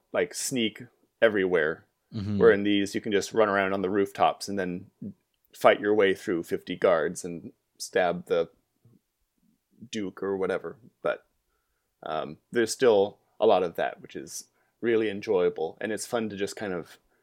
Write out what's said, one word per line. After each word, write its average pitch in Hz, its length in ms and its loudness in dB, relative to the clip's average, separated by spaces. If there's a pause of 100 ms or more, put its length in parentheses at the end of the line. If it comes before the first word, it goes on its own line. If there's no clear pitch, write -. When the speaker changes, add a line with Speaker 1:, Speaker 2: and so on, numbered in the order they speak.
(140)
Speaker 1:
like, 95 200 -2
sneak 120 500 -4 (380)
everywhere. 90 600 2 (320)
Speaker 2:
Mm-hmm. 104 220 -4
Speaker 1:
Where 113 160 8
in 101 100 0
these, 101 320 0
you 104 60 -6
can 113 100 -6
just 98 220 -2
run 110 160 2
around 98 240 0
on 98 80 -2
the 92 80 -2
rooftops 98 580 0
and 101 100 -6
then 92 280 -4 (680)
fight 104 280 4
your 104 120 2
way 98 220 4
through 85 280 -4
fifty 92 340 -8
guards 87 480 2
and 85 260 -12 (260)
stab 90 500 -2
the 85 200 0 (1400)
Duke 98 320 -8
or 98 140 -2
whatever. 92 400 -4 (240)
But, - 240 -4 (800)
um, 78 340 -8 (160)
there's 113 180 0
still 104 460 4 (240)
a - 40 4
lot 95 160 6
of 85 140 -4
that, - 260 -4
which - 140 -18
is - 300 -14 (340)
really 110 300 0
enjoyable. 90 720 0
And 107 100 -4
it's 101 140 -8
fun 113 240 -4
to 98 80 -10
just 98 180 -6
kind 101 160 -6
of 85 260 -8 (260)